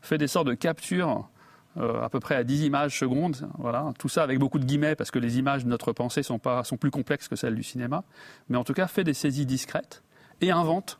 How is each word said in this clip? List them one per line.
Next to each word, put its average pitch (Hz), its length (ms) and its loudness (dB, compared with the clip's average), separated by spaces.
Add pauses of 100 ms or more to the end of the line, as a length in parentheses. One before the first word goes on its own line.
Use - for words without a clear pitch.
fait - 160 0
des 147 100 2
sortes 160 200 2
de 123 80 2
captures, 165 720 -2 (480)
euh, 117 260 -2
à 117 60 -2
peu 135 100 -2
près 143 160 0
à 127 100 2
dix 143 200 2
images 143 340 0
secondes, 139 480 0 (120)
voilà, 123 400 -2
tout - 100 -4
ça 170 140 2
avec 135 160 2
beaucoup 139 200 2
de 135 60 0
guillemets, 147 320 2
parce - 140 -4
que - 80 0
les 120 200 2
images 135 260 0
de 120 40 0
notre 120 240 -2
pensée 123 300 -2
sont 123 160 -4
pas, 123 260 0
sont - 140 -6
plus 143 120 2
complexes - 380 -4
que - 80 -6
celles 113 200 -2
du 113 60 -4
cinéma, 127 420 -4 (440)
mais 123 80 2
en 123 80 2
tout - 80 -4
cas 185 140 2
fait 185 180 0
des 156 80 2
saisies 139 320 0
discrètes - 580 -2 (380)
et 180 100 4
invente 170 500 2